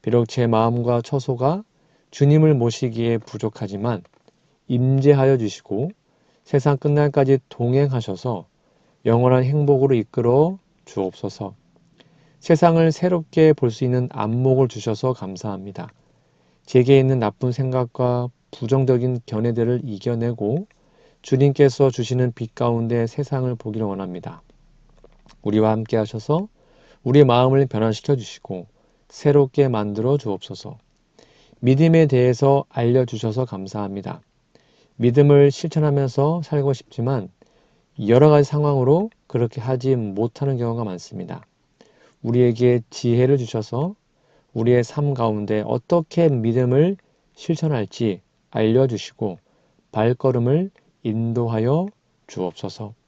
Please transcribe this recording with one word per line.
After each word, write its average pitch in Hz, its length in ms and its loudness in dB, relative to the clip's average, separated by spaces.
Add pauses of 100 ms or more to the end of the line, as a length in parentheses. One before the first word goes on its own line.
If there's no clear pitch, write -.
비록 117 260 0
제 120 180 -2
마음과 117 540 0
처소가 139 640 -4 (460)
주님을 151 440 4
모시기에 117 640 -2
부족하지만 104 840 -6 (680)
임재하여 135 720 2
주시고 110 520 -6 (540)
세상 143 320 0
끝날까지 143 640 2 (100)
동행하셔서 120 1000 -4 (580)
영원한 127 380 4
행복으로 139 520 2
이끌어 127 640 0 (260)
주옵소서. 98 720 -10 (840)
세상을 165 540 4
새롭게 165 600 2
볼 127 200 0
수 - 100 -8
있는 123 300 0
안목을 127 560 0
주셔서 117 440 -4
감사합니다. 95 760 -10 (760)
제게 127 320 4
있는 131 220 2
나쁜 117 320 -2
생각과 123 760 -4 (240)
부정적인 127 720 0
견해들을 117 560 -2
이겨내고 117 840 -6 (540)
주님께서 135 680 2
주시는 123 460 -2
빛 - 180 -10
가운데 117 540 -2
세상을 131 480 -6
보기를 110 300 -6
원합니다. 90 560 -10 (1000)
우리와 107 300 2
함께 110 240 -4
하셔서 120 500 -4 (560)
우리의 139 220 6
마음을 131 420 4
변화시켜 113 480 -2
주시고 95 540 -10 (400)
새롭게 143 580 2
만들어 110 500 -2
주옵소서. 98 600 -10 (800)
믿음에 156 480 4
대해서 131 600 2
알려주셔서 120 760 -2
감사합니다. 95 760 -10 (760)
믿음을 143 540 6
실천하면서 147 960 -2
살고 143 300 -2
싶지만 120 540 -6 (800)
여러 127 220 6
가지 147 200 4
상황으로 147 600 0 (160)
그렇게 120 340 -4
하지 127 360 -2
못하는 117 640 -4
경우가 117 260 -4
많습니다. - 600 -12 (760)
우리에게 120 680 2
지혜를 127 480 0
주셔서 123 560 -6 (580)
우리의 120 300 2
삶 143 320 -4
가운데 107 500 -2
어떻게 160 640 0
믿음을 127 680 2 (380)
실천할지 120 840 -4 (300)
알려주시고 110 880 -2 (540)
발걸음을 123 800 0 (340)
인도하여 117 840 -2 (400)
주옵소서. 95 680 -10 (140)